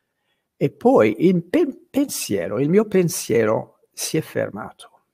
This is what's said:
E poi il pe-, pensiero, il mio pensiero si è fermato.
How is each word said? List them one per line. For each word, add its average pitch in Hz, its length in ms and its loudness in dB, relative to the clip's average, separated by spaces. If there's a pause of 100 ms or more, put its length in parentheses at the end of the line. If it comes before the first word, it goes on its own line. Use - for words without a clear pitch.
(560)
E 147 140 0
poi 165 560 2
il 180 180 4
pe-, 294 440 -2
pensiero, 104 720 -4
il 143 100 0
mio 208 180 2
pensiero 127 1080 -2
si - 240 -8
è 156 40 0
fermato. - 680 -10 (260)